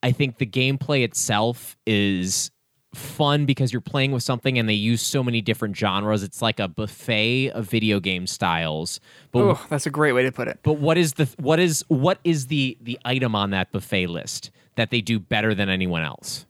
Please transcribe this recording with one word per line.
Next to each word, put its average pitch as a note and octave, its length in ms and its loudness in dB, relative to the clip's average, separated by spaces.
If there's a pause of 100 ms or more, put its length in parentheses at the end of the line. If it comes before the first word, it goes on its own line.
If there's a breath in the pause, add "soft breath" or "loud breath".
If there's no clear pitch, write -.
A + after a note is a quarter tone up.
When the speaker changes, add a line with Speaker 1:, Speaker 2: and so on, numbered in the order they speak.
Speaker 1:
I B2 100 2
think C3 240 -2
the C3+ 80 -2
gameplay C3 580 0
itself A2+ 840 -2
is G2 640 0 (440)
fun D3 500 0
because C3+ 300 0
you're A#2+ 80 -4
playing C3+ 300 0
with B2 100 -2
something B2+ 360 0
and A2+ 80 2
they G#2+ 60 2
use A2 300 2
so C#3 200 0
many A#2+ 200 0
different G#2 340 -2
genres. G2+ 460 0
It's - 180 -10
like A2+ 180 0
a G2+ 80 -2
buffet A2 840 -2
of G#2+ 180 -6
video G#2+ 320 2
game F#2 260 -4
styles. E2 760 -2 (320 soft breath)
But B2 100 2
Speaker 2:
Oh, F#3+ 260 2
that's D3 160 -2
a D3+ 60 -2
great D3+ 220 2
way B2 100 4
to C3 100 0
put B2 160 -6
it. - 140 -10
Speaker 1:
but D3+ 120 2
what D3+ 220 2
is E3 180 2
the, D3+ 220 2
what D3 240 2
is, E3+ 280 2
what D#3 360 2
is D#3 220 0
the, C3+ 340 -2
the A#2+ 240 -8
item B2+ 300 0
on G2+ 160 2
that F#2+ 200 0
buffet F#2 360 -2
list - 440 -8 (260 soft breath)
that A2+ 140 2
they A#2+ 120 0
do A2+ 160 0
better G#2+ 360 0
than G2 140 0
anyone F#2 320 0
else? - 500 -8